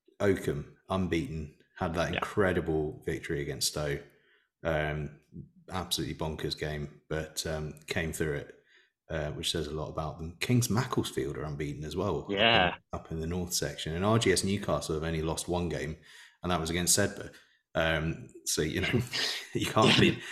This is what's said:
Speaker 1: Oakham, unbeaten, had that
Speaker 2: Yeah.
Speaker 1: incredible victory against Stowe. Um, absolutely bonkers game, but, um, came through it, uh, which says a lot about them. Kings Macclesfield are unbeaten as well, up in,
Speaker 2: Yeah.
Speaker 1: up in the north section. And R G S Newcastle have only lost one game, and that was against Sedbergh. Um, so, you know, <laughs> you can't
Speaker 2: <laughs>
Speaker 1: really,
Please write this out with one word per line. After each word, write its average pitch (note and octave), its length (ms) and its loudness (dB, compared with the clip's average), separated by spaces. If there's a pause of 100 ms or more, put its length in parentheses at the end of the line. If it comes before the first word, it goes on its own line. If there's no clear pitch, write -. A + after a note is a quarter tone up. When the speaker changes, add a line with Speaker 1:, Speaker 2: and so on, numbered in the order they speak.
(200)
Speaker 1:
Oakham, D#2+ 580 2 (120)
unbeaten, E2 680 -2 (220)
had F2 180 -2
that E2 160 2
Speaker 2:
Yeah. F#2 80 -2
Speaker 1:
incredible D#2+ 840 0
victory D#2 360 -4
against C#2 280 -2
Stowe. D2 300 -2 (640)
Um, D2+ 560 -2 (500)
absolutely F2 460 -4
bonkers D#2 420 -4
game, D2+ 520 -6
but, D#2 380 -4
um, D#2 260 -4 (140)
came D#2+ 260 -2
through D#2 220 0
it, - 200 -8 (540)
uh, D2+ 220 -2
which D2+ 200 -4
says D#2 160 -2
a D2 40 -6
lot D#2 180 -4
about D#2 280 -6
them. E2 220 -8
Kings B2 300 4
Macclesfield - 680 0
are C#2 60 -4
unbeaten D2 420 -6
as D2+ 100 -8
well, F#2 260 0
up - 100 -10
in, G2 60 0
Speaker 2:
Yeah. G#2 360 6 (200)
Speaker 1:
up - 180 -8
in E2 80 -4
the D#2+ 80 -4
north F2 260 -2
section. D2+ 420 -2
And F2+ 100 0
R A2 140 6
G G2+ 120 6
S E2+ 120 4
Newcastle F#2 520 0
have D2+ 80 -2
only E2 180 0
lost D#2+ 260 -2
one F2 220 0
game, D2+ 260 -4 (480)
and F2 80 0
that F2 80 2
was D#2+ 100 -2
against E2+ 280 2
Sedbergh. - 340 0 (440)
Um, E2 540 2 (160)
so, - 160 0
you D#2 200 0
know, A#2 200 2 (220)
<laughs> - 300 -4
you A2+ 120 0
can't A2 300 6
Speaker 2:
<laughs> - 40 6
Speaker 1:
really, F2 200 6 (120)